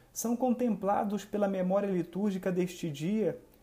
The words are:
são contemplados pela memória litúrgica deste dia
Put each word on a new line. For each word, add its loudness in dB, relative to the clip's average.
são -2
contemplados 0
pela 0
memória 2
litúrgica 0
deste -2
dia -2